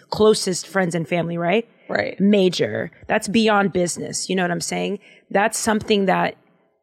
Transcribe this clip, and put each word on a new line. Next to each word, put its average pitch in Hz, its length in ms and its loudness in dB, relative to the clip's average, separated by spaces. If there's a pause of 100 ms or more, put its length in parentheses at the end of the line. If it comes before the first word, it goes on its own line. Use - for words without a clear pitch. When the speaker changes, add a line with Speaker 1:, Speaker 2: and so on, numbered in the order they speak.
(100)
Speaker 1:
closest 214 560 2
friends 185 280 -2
and 165 140 -4
family, 170 300 -2
right? 180 280 0 (200)
Speaker 2:
Right. - 320 -4
Speaker 1:
Major. 185 720 2 (180)
That's 214 200 -2
beyond 202 460 2
business. 175 560 -4
You 185 60 0
know 190 60 0
what 175 80 -2
I'm 170 120 -4
saying? 180 380 -6 (300)
That's 208 280 0
something 214 480 0
that, 175 300 0 (460)